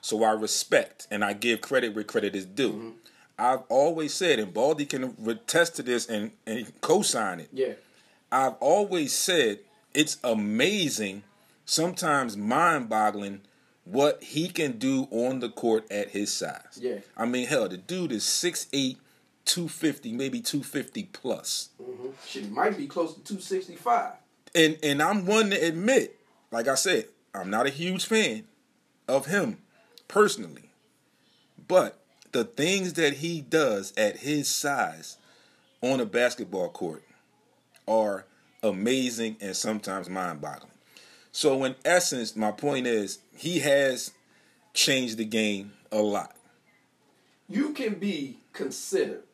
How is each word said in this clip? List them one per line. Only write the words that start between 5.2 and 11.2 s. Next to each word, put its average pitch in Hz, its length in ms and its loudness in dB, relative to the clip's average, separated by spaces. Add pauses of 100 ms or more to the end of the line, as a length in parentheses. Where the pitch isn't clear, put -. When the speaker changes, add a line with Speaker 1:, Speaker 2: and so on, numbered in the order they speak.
Speaker 1:
attest 165 500 0
to 147 60 -6
this 120 260 -2
and, 107 220 -4 (160)
and 107 340 -8
co-sign 110 600 2
it. - 120 -16
Speaker 2:
Yeah. 127 220 -2 (580)
Speaker 1:
I've 131 220 2
always 170 580 2
said 131 460 2 (340)
it's 151 320 2
amazing, 110 1000 0 (420)